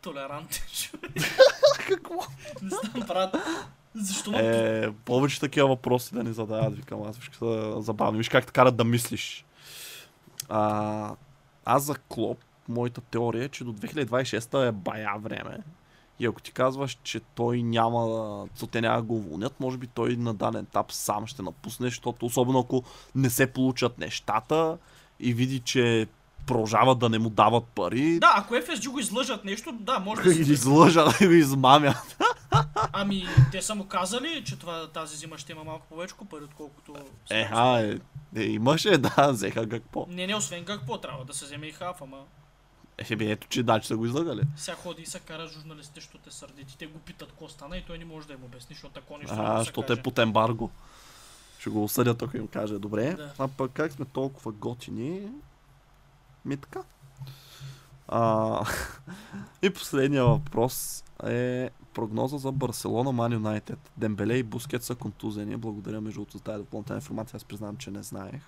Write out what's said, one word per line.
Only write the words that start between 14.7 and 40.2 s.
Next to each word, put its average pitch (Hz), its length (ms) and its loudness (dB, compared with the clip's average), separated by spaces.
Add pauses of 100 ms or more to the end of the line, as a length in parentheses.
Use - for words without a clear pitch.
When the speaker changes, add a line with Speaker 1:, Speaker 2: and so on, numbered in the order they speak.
Speaker 2:
бая 104 460 -6
време. - 400 -10 (600)
И 120 60 -2
ако 110 160 -2
ти - 100 -18
казваш, 131 520 0
че - 160 -6
той 120 440 -2
няма, 117 360 2 (600)
то 110 80 -8
те 113 140 -2
няма 113 160 2
да 117 60 0
го 113 120 -2
уволнят, 98 440 -6
може 131 180 -4
би 123 100 -10
той 120 280 0
на 117 180 -2
даден 110 280 -2
етап 101 300 -2
сам 107 360 -4
ще - 140 -14
напусне, - 460 -8
защото 120 380 -6
особено 127 340 4
ако 127 240 0 (320)
не 131 140 4
се 127 240 2
получат 127 440 2
нещата 156 800 -2 (420)
и 123 140 0
види, 127 260 0
че 117 480 2 (400)
продължават 117 520 6
да 117 100 4
не 110 100 2
му 113 100 2
дават 110 360 6
пари. 131 540 0
Speaker 1:
Да, 330 180 8
ако 202 160 -2
F 240 140 0
S 339 80 -4
G 220 160 -6
го 262 80 -6
излъжат 226 460 -4
нещо, 202 260 -8
да, 233 280 -2
може 208 240 -4
да 180 100 10
Speaker 2:
<laughs> - 0 -
Speaker 1:
се 165 80 4
Speaker 2:
Излъжат, 147 720 8
<laughs> - 40 -2
да 190 80 10
го 170 60 10
измамят. 139 840 8 (760)
Speaker 1:
Ами, 196 320 -2 (260)
те 190 100 -4
са 214 140 -4
му 196 120 -6
казали, 240 580 -4
че 214 140 -10
това, 165 280 -8
тази 156 300 -10
зима 160 200 -14
ще 160 140 -16
има 156 120 -14
малко 156 240 -12
повече 170 260 -12 (160)
пари, 147 140 -14
отколкото 147 520 -18 (340)
Speaker 2:
Е, 110 140 2
Speaker 1:
сега 107 80 -4
Speaker 2:
а, 120 280 4
е, 107 200 -2 (360)
е, 110 80 -2
имаше, 135 540 4
<laughs> - 0 -
да, 139 340 4
взеха 110 340 -2
Гакпо. 113 440 -8
Speaker 1:
Не, 180 180 -6